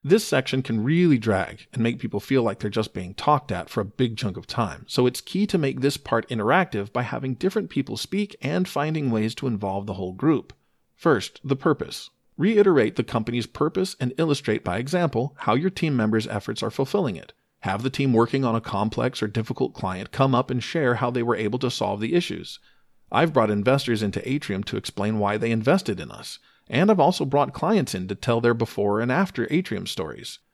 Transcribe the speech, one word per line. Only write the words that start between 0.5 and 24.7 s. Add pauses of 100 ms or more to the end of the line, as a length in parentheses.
can
really
drag
and
make
people
feel
like
they're
just
being
talked
at
for
a
big
chunk
of
time,
so
it's
key
to
make
this
part
interactive
by
having
different
people
speak
and
finding
ways
to
involve
the
whole
group. (420)
First,
the
purpose. (260)
Reiterate
the
company's
purpose
and
illustrate
by
example
how
your
team
members'
efforts
are
fulfilling
it. (280)
Have
the
team
working
on
a
complex
or
difficult
client
come
up
and
share
how
they
were
able
to
solve
the
issues. (540)
I've
brought
investors
into
Atrium
to